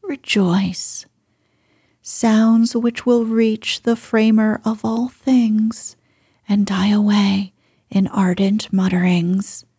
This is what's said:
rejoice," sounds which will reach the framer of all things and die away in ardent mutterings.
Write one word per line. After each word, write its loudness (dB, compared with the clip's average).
rejoice," -2
sounds 2
which -4
will 2
reach -2
the 0
framer 2
of -4
all -2
things 0
and 2
die -2
away 0
in 0
ardent -2
mutterings. 0